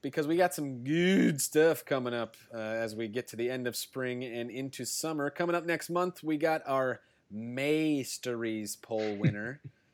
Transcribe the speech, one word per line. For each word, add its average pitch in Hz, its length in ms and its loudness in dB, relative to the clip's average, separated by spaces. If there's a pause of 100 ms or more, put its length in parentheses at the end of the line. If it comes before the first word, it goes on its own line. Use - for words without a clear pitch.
Because 147 260 -2
we 165 80 2
got 180 180 6
some 135 300 -6
good 170 560 4
stuff 156 460 4
coming 123 280 -2
up, 117 220 -4 (180)
uh, 117 40 -10
as 110 380 -2
we 113 120 -2
get 120 220 -4
to 113 80 -14
the 120 120 0
end 127 160 -4
of 120 120 -2
spring 127 480 -4
and 117 260 -6
into 131 340 -8
summer. 147 440 -2
Coming 175 260 0
up 165 100 -2
next 165 240 -2
month, 175 340 0
we 156 140 0
got 160 300 2
our 131 320 2 (340)
Maysteries 120 1500 -2
poll 107 340 -2
winner. 107 460 -2 (320)